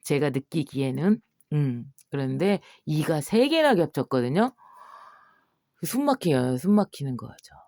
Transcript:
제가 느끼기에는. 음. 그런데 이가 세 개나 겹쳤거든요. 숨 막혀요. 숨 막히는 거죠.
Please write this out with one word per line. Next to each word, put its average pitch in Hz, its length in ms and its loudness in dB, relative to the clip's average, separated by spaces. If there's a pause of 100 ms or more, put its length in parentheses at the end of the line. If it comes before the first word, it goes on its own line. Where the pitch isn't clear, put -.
제가 147 280 0
느끼기에는. 139 880 -2 (320)
음. 135 400 -2 (160)
그런데 139 500 -2 (260)
이가 151 360 0
세 233 260 2
개나 302 280 4
겹쳤거든요. 143 760 0 (1300)
숨 254 220 -2
막혀요. 131 520 2
숨 190 180 2
막히는 139 420 -2
거죠. - 380 -16 (120)